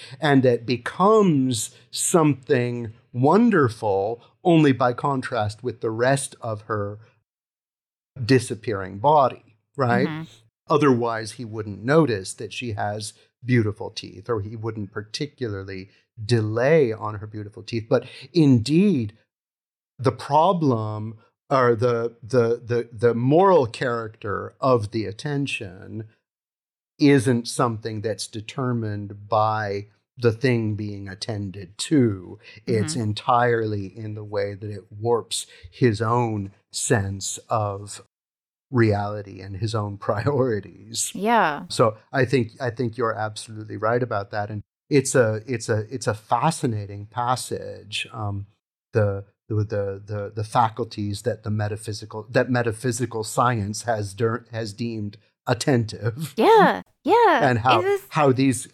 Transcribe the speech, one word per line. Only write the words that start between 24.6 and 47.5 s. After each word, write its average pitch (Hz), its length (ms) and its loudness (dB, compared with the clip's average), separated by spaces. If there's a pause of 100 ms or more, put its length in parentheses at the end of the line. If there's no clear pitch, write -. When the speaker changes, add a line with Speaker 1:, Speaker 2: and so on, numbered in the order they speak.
Speaker 1:
the 110 140 -4
attention 104 1000 -8 (920)
isn't 135 480 4
something 113 540 -4
that's 107 260 -6
determined 107 1040 -6
by 107 580 0 (320)
the 117 120 4
thing 113 420 0
being 101 340 -10
attended 98 680 -10
to. 101 640 2 (260)
It's 117 280 -2
Speaker 2:
Mm-hmm. 120 100 -4
Speaker 1:
entirely 113 840 0
in 107 300 -12
the 107 80 -12
way 101 320 -6
that 104 160 -10
it 101 200 -14
warps 107 540 -2 (260)
his 113 300 2
own 110 500 -2 (200)
sense 98 640 -2 (120)
of 104 520 -4 (720)
reality 104 680 0
and 98 160 -12
his 110 180 -4
own 104 220 -4
<laughs> - 20 -16
priorities. 107 1120 -2
Speaker 2:
Yeah. 180 560 0
Speaker 1:
So 110 280 2 (140)
I 135 140 2
think, 123 340 0
I 127 120 -4
think 113 260 -6
you're 113 180 -2
absolutely 107 600 -10
right 113 240 0
about 110 300 -6
that. 104 180 -6
And 107 140 -8 (260)
it's 135 240 2
a, 110 320 4
it's 117 240 -6
a, 107 240 0
it's - 140 -8
a 117 80 2
fascinating 107 880 -2
passage. 101 1080 -6